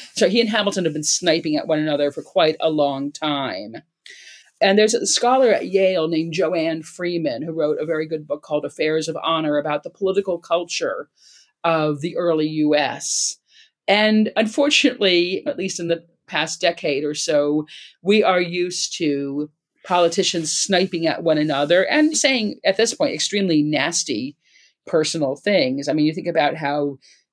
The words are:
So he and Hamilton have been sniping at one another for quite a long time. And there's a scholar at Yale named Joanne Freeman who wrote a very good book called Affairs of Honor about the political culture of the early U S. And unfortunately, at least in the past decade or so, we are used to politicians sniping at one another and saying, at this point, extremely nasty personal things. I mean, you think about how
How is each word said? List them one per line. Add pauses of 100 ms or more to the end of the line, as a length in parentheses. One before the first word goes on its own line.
(160)
So
he
and
Hamilton
have
been
sniping
at
one
another
for
quite
a
long
time. (840)
And
there's
a
scholar
at
Yale
named
Joanne
Freeman
who
wrote
a
very
good
book
called
Affairs
of
Honor
about
the
political
culture (560)
of
the
early
U
S. (500)
And
unfortunately,
at
least
in
the (220)
past
decade
or
so, (360)
we
are
used
to (340)
politicians
sniping
at
one
another
and
saying,
at
this
point,
extremely
nasty (500)
personal
things.
I
mean,
you
think
about
how (360)